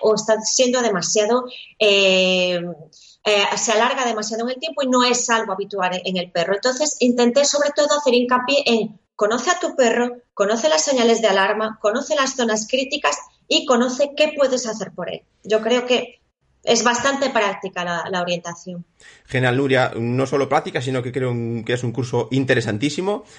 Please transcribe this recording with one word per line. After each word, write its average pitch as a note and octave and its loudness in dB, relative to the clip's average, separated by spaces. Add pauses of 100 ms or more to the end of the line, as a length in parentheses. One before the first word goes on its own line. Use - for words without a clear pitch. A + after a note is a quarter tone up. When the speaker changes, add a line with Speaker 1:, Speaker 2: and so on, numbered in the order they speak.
Speaker 1:
o G#3+ 4
está G#3+ 0
siendo B3 0
demasiado... G#3+ 0 (340)
Eh, F#3 2 (640)
eh, G3+ 2 (120)
se A3 0
alarga B3+ 2
demasiado A3 -4
en B3 -4
el B3+ -8
tiempo D4+ -6
y C4 -2
no B3 4
es A#3+ 0
algo A3 0
habitual F#3 -4
en F#3 -4
el F3 -6
perro. F3 0
Entonces, B3+ -2
intenté, A#3+ 4
sobre D4 0
todo, D4 2
hacer C4+ 2
hincapié B3 2
en A3+ 0 (160)
conoce A#3 0
a F4 0
tu D#4 -4
perro, A#3+ 2 (180)
conoce A3 2
las D#4 2
señales A#3 2
de G#3+ 4
alarma, G#3 0
conoce C4+ 0
las C4+ 0
zonas G#3+ 0
críticas C#4+ -2 (300)
y D#4 0
conoce C4 0
qué D4+ 2
puedes B3+ 0
hacer G#3+ -8
por F3 -10
él. E3+ -10 (220)
Yo A3 0
creo A#3+ 0
que - -2 (440)
es A3+ 2
bastante C4+ 0
práctica G3 -2
la, E3+ -4
la F3+ -2
orientación. F3 -8 (400)
Speaker 2:
Genial, B2+ 0
Nuria. C3 2
No A#2+ 0
solo C#3 0
práctica, D#3+ -2
sino C3 -2
que A#2+ -8
creo B2+ -2
un, A#2 -4
que A#2+ -2
es B2 -2
un A#2 -2
curso A#2+ -2
interesantísimo. C3 0 (140)